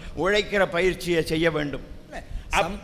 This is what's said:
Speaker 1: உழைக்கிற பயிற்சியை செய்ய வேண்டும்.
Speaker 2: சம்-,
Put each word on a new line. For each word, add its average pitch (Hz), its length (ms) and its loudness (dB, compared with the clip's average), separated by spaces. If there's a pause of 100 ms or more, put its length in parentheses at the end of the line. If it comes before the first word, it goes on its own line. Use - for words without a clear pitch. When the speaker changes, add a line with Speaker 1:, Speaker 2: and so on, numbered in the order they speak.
(160)
Speaker 1:
உழைக்கிற 196 500 2
பயிற்சியை 170 580 2
செய்ய 160 260 2
வேண்டும். 147 480 -4 (520)
Speaker 2:
சம்-, 190 340 0